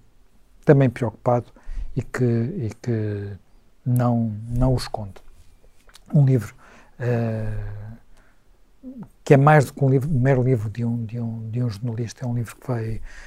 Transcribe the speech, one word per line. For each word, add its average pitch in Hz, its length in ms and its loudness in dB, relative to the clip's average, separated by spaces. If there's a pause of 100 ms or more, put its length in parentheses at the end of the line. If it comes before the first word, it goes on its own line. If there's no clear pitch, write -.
(640)
também 139 240 6
preocupado 120 580 -2 (480)
e 127 60 -4
que, - 220 -4
e 117 480 -2 (100)
que 104 500 -4 (540)
não, 120 480 2 (160)
não 127 240 2
o 123 40 2
esconde. - 380 -8 (1000)
Um 143 120 6
livro, 127 300 2 (440)
eh, 113 480 -2 (1800)
que 151 100 6
é 135 40 8
mais 147 280 8
do - 80 -12
que - 100 -2
um 135 60 4
livro, 135 200 2
um 135 100 2
mero 127 220 4
livro 120 280 2
de 117 160 -6
um, 117 200 -2
de 117 140 -8
um, 113 300 -8
de 123 140 -4
um 120 60 -2
jornalista, 113 560 -8
é - 20 -4
um 120 60 -4
livro 120 220 -6
que - 120 -20
vai, 113 340 -4 (260)